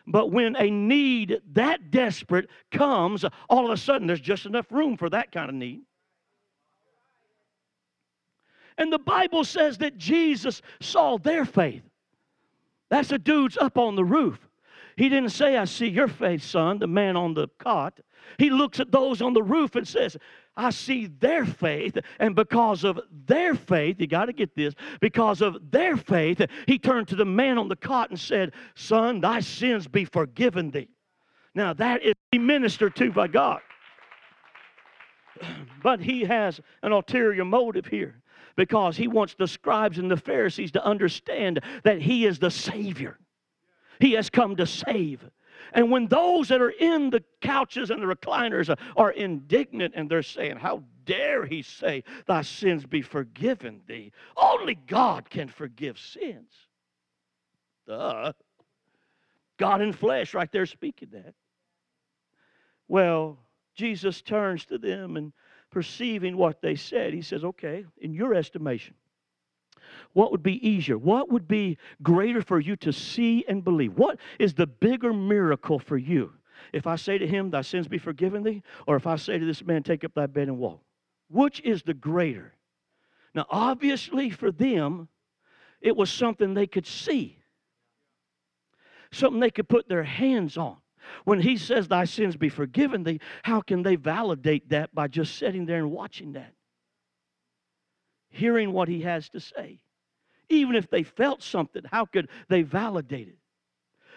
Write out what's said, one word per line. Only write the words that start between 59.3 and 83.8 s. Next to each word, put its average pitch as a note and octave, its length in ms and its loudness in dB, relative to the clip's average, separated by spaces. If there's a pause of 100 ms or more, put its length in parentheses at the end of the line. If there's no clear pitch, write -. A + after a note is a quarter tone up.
God G3 260 2
in G#3 100 -2
flesh A3 420 -2
right F3 160 -4
there F#3+ 160 0
speaking - 440 -12
that. G#2 240 -20 (1500)
Well, D#3+ 500 2 (380)
Jesus F#3+ 440 -4
turns G3 460 -2
to - 120 -8
them F#3+ 380 -6
and D3+ 160 -10 (380)
perceiving F#3+ 680 -6
what E3 260 0
they D#3 120 -2
said, - 380 -4
he E3+ 80 -6
says, E3 240 -8
"Okay, F3+ 400 -10 (140)
in D#3 160 -10
your A3+ 180 0
estimation, D#3 640 -4 (1200)
what G#3 180 4
would F3 100 -2
be G#3 240 0
easier? D3+ 300 0
What A#3 340 0
would A3 160 0
be G3+ 300 0 (260)
greater G3 380 2
for F3 180 0
you D#3+ 180 -2
to - 140 -4
see A#3 560 0
and G3 160 -4
believe? D3 360 0
What C#4+ 200 4 (200)
is F#3 160 2
the E3+ 120 2
bigger A#3 460 0
miracle F#3+ 640 0
for C#3 200 -4
you? C3 340 -2 (400)
If D#3 140 -6
I E3 100 -2
say G3 220 -4
to G3 80 -4
him, F#3+ 240 -2
'Thy C#3+ 100 -2
sins E3 260 -4
be E3 120 -6
forgiven F#3 460 -4
thee,' G#3+ 180 -4 (240)
or D3 100 2
if C#3+ 100 -2
I E3 100 -2
say E3 220 -4
to D#3+ 60 -4
this D#3+ 180 -4
man, E3 200 -2
'Take - 220 -4
up C3 100 -8
thy D3 100 -2
bed C#3 240 -4
and B2+ 100 -6
walk'? F2+ 240 -8 (460)
Which C4+ 320 0
is A3 220 -2
the D#3+ 120 -4
greater?" C#3+ 600 -4 (800)
Now, D3+ 160 -4
obviously C4 800 0